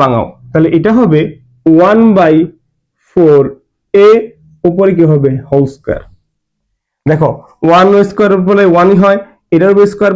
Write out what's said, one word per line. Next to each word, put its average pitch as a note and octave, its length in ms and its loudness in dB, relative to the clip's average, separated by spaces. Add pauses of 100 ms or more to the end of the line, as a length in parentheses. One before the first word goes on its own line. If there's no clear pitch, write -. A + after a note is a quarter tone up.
ভাঙাও, B2 240 -2 (260)
তাহলে D#3+ 260 -2
এটা G3+ 220 -2
হবে D#3+ 200 0 (460)
ওয়ান F3+ 340 2 (180)
বাই D#3+ 180 2 (760)
ফোর D3+ 320 2 (520)
এ, G3+ 160 4 (600)
উপরে F#3+ 280 -2
কি E3 140 0
হবে? C#3 200 0 (180)
হোল C#3 160 0 (100)
স্কয়ার। - 260 -12 (1040)
দেখো D3+ 240 -2 (380)
ওয়ান F3+ 200 2 (220)
স্কয়ার G3+ 220 -2 (180)
বলে G3+ 140 0 (100)
ওয়ানই F#3 300 2
হয়, G3 160 0 (360)
এটার F#3 180 2
উপর G3+ 200 2
স্কয়ার G3+ 220 -2